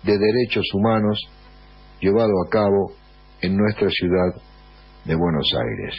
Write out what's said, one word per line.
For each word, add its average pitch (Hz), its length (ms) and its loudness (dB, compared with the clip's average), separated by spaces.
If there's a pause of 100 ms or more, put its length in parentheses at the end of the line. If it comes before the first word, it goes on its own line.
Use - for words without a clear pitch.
de 104 140 2
Derechos 107 560 2
Humanos, 104 480 0 (800)
llevado 107 300 2 (140)
a 85 40 -16
cabo 101 440 0 (480)
en 92 140 -2
nuestra 104 340 0
ciudad 90 440 0 (720)
de 80 100 -2
Buenos 82 380 0
Aires. - 460 -6